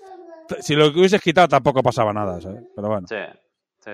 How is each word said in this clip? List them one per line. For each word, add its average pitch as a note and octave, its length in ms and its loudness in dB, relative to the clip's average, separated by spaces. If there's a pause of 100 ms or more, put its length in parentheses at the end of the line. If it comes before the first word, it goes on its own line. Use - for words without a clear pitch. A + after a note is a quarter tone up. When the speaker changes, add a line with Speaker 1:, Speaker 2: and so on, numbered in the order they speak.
(480)
Speaker 1:
t-, - 140 -10
si - 120 -4
lo D3+ 140 4
hubieses F#3 340 2
quitado E3+ 260 4
tampoco C3 340 2
pasaba A#2 300 0
nada, G2 280 -6
¿sabes? G2+ 220 -14 (140)
Pero G#2 120 -6
bueno. G2+ 200 -4
Speaker 2:
Sí, A2+ 80 -10 (680)
sí, A2 100 -18